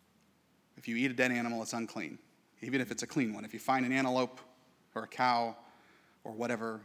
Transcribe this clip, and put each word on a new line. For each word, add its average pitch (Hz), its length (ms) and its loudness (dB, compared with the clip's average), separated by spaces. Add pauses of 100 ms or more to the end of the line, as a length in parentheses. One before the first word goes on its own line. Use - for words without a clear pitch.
(760)
if - 100 -16
you 117 80 -2
eat 131 160 2
a - 20 -6
dead 127 180 4
animal, 117 300 0
it's 110 120 -6
unclean, 104 460 -6 (420)
even 123 180 -2
if 123 100 -2
it's 117 140 -6
a 117 40 -6
clean 117 260 0
one. 104 100 -10
If 107 100 -12
you 110 60 -10
find 131 260 4
an 127 60 2
antelope 127 480 2 (560)
or 110 80 -2
a - 40 -10
cow 120 500 2 (680)
or 113 80 -8
whatever, 113 540 -2